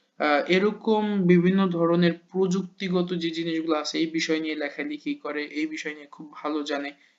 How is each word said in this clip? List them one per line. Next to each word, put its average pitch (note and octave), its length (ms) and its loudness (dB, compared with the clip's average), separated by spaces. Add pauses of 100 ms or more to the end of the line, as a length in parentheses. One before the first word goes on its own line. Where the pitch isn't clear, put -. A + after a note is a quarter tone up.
(200)
আহ, D3 320 2
এরকম G#3 720 2
বিভিন্ন F3+ 440 6
ধরনের E3+ 460 4
প্রযুক্তিগত F3+ 1000 -2
যে E3+ 160 -2
জিনিসগুলো E3 500 -2
আছে D3+ 180 -6
এই E3 100 0
বিষয় D#3+ 320 -2
নিয়ে D#3 160 -4
লেখালেখি D3 600 -6
করে, D3 300 -6
এই D3+ 220 -4
বিষয় D#3 260 -8
নিয়ে D3 120 -18
খুব D3+ 280 -18
ভালো D3+ 300 -4
জানে, C#3+ 280 -6 (280)